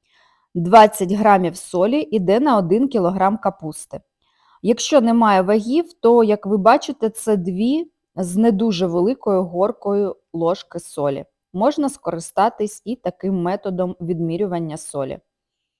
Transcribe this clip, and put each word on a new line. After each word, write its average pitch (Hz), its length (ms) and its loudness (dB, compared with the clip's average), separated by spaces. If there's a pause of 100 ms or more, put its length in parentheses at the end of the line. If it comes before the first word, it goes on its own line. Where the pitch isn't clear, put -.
(540)
Двадцять 196 580 6
грамів 196 440 2
солі 220 440 -2
йде 208 400 0
на 277 160 2
один 208 320 2
кілограм 190 500 0
капусти. - 640 -8 (600)
Якщо 233 380 2
немає 226 420 4
вагів, 220 500 0
то, 233 320 4
як 208 220 -2
ви 202 100 0
бачите, 226 540 0
це 214 260 -2
дві 214 540 -2 (260)
з 180 200 -6
не 226 160 4
дуже 190 340 0
великою 185 580 0
горкою 202 720 -2 (160)
ложки 170 480 -4
солі. 143 440 -6 (280)
Можна 277 360 -2
скористатись 208 960 -4
і 208 120 -8
таким 185 460 -6
методом 185 580 -4
відмірювання 170 760 -4
солі. 139 420 -10 (600)